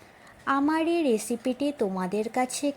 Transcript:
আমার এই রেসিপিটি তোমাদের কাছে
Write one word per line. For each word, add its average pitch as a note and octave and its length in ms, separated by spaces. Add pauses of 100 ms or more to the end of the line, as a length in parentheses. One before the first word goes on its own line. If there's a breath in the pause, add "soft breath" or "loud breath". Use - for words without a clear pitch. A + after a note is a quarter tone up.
(460 loud breath)
আমার D4+ 420
এই E4+ 160
রেসিপিটি B3 760
তোমাদের F#3+ 500
কাছে B3+ 480